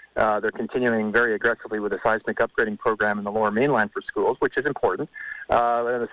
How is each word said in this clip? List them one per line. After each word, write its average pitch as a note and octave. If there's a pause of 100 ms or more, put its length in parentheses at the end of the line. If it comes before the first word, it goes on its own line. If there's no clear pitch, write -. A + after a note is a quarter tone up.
(160)
Uh, G#2+
they're G#2+
continuing A2+
very A#2
aggressively A2
with G#2
a G2
seismic A2
upgrading A#2
program G#2
in G2+
the G#2
Lower G#2+
Mainland A2+
for G2
schools, G2+
which C#3
is C3
important. C3 (420)
Uh, A#2+
but A#2+
on A#2+
the A#2